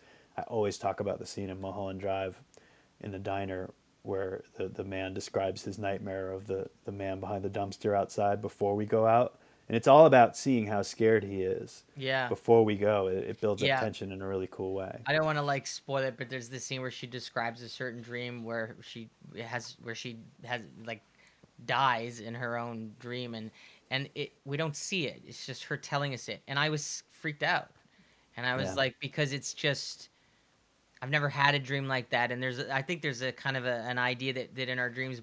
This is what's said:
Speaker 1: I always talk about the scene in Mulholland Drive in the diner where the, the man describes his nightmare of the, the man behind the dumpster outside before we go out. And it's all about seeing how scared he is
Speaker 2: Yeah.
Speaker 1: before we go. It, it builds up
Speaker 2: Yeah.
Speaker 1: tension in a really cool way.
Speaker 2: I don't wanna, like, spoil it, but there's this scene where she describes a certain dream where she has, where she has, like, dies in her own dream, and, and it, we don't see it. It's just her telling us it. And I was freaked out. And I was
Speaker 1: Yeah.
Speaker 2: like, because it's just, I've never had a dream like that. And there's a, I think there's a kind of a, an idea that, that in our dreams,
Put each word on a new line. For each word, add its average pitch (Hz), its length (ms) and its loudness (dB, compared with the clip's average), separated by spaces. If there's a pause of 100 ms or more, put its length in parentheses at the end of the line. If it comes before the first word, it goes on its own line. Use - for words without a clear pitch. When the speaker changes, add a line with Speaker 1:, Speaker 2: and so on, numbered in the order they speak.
(380)
Speaker 1:
I - 60 -6
always 104 340 -2
talk 98 240 -4
about 101 180 -2
the 101 60 -10
scene 98 240 -8
in 92 100 -8
Mulholland 95 400 -6
Drive 95 420 -4 (600)
in 104 100 -8
the 95 80 -8
diner 98 520 -4 (320)
where 95 400 -4 (120)
the, 95 120 -4
the 95 160 -8
man 95 300 -4
describes 98 500 -2
his 98 140 -8
nightmare 95 540 -4
of 95 160 -8
the, 95 200 -4 (180)
the 113 60 -6
man 98 280 -4
behind 98 240 -4
the 98 80 -4
dumpster 101 440 -2
outside 104 460 2
before 101 340 0
we 107 80 0
go 110 220 4
out. 117 340 4 (280)
And 110 100 2
it's 113 100 4
all 151 200 12
about 127 280 10
seeing 123 300 2
how 104 160 0
scared 110 420 4
he 98 200 -2
is 92 400 -4 (120)
Speaker 2:
Yeah. 131 320 0
Speaker 1:
before 117 380 8
we 107 100 4
go. 101 320 4
It, 95 180 0
it 104 140 -6
builds 104 220 0
up 135 60 4
Speaker 2:
Yeah. 135 120 2
Speaker 1:
tension 101 320 -4
in 95 120 -8
a 95 40 -4
really 95 220 -2
cool 95 240 -6
way. 95 320 -6
Speaker 2:
I 139 80 0
don't 156 100 2
wanna, 151 200 0
like, 139 240 -2
spoil 135 360 -4
it, 127 140 -4
but 123 140 -10
there's 123 180 -8
this 127 160 -10
scene 131 160 -6
where 127 80 -6
she - 160 -10
describes 120 560 -6
a 117 80 -14
certain 120 320 -10
dream 120 420 -10
where 113 380 -6
she 117 260 -14 (320)
has, 117 440 -10
where 117 120 -8
she 117 220 -10 (260)
has, 120 180 -6 (220)
like, 113 180 -10 (680)
dies 120 540 2
in 113 120 -10
her 120 240 -4
own 113 420 -8
dream, 120 360 -8
and, 110 160 -10 (400)
and 135 240 -2
it, 147 180 -6 (120)
we 139 120 -4
don't 156 180 -2
see 180 300 -2
it. 73 220 -8
It's - 180 -14
just - 200 -10
her 147 120 -4
telling 143 380 -4
us - 120 -12
it. 107 200 -10
And 135 100 -4
I 151 120 2
was - 420 -4
freaked 151 320 -6
out. 165 260 0 (640)
And 123 120 -4
I 127 80 0
was 131 140 -2
Speaker 1:
Yeah. 92 40 -4
Speaker 2:
like, 131 260 0
because 143 320 -2
it's 139 220 -6
just, - 560 -4 (960)
I've 131 60 -6
never 147 200 2
had 143 260 4
a 143 40 2
dream 135 280 -2
like 131 240 -2
that. 120 200 2
And 123 120 -2
there's 127 160 -2
a, 131 120 -6
I 135 120 0
think 170 180 -4
there's 131 220 -4
a 127 80 -2
kind 135 260 -4
of 123 80 -4
a, 123 120 0 (100)
an 123 100 -2
idea 127 360 0
that, 123 220 -8
that 127 140 -4
in 127 80 -2
our 123 120 0
dreams, 127 340 -6